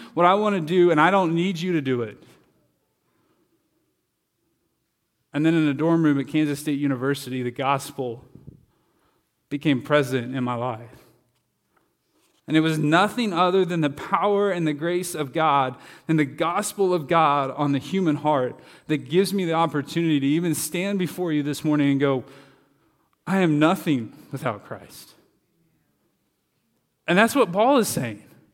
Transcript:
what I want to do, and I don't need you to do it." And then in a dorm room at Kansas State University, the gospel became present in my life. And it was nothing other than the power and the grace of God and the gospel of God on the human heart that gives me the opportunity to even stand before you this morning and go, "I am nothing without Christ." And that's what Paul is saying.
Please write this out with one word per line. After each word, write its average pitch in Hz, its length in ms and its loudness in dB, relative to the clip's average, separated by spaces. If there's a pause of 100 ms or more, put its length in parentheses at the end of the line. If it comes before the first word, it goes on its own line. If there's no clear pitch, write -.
(140)
what 175 120 4
I 180 80 6
want 208 220 0
to 180 60 -2
do, 175 300 4
and 151 80 4
I 165 120 6
don't 185 240 2
need 175 240 -2
you 180 140 -4
to 160 80 0
do 131 200 -2
it." 107 200 -10 (3000)
And 147 140 0
then 165 80 4
in 160 140 2
a 143 60 0
dorm 165 300 2
room 143 160 4
at 135 80 -4
Kansas 147 320 0
State 147 200 -4
University, 131 640 -2
the 120 80 -4
gospel 131 760 -4 (1200)
became 143 320 0
present 131 540 0
in 131 80 -4
my 123 120 -4
life. 117 340 -6 (1600)
And 151 120 2
it - 20 6
was 160 180 2
nothing 196 540 2
other 180 320 2
than 175 160 -4
the 151 100 0
power 202 640 -2
and 175 160 -2
the 151 60 -2
grace 175 420 -4
of 147 160 -6
God 139 460 0 (320)
and 160 100 2
the 147 60 2
gospel 180 680 -2
of 156 140 -2
God 143 440 2
on 143 200 -2
the 139 80 0
human 175 380 -2
heart 139 420 -2 (280)
that 135 220 -4
gives 180 240 2
me 196 120 -2
the 165 80 -2
opportunity 160 680 0
to 135 80 -2
even 160 260 0
stand 190 460 -4
before 180 320 -4
you 151 100 0
this 143 220 -6
morning 147 280 2
and 139 100 2
go, 135 240 0 (1000)
"I 190 120 0
am 160 220 2
nothing 151 520 0 (180)
without 127 360 -8
Christ." - 480 -18 (1900)
And 196 100 2
that's 226 160 4
what 214 200 2
Paul 240 240 4
is 220 100 2
saying. 113 360 -6 (300)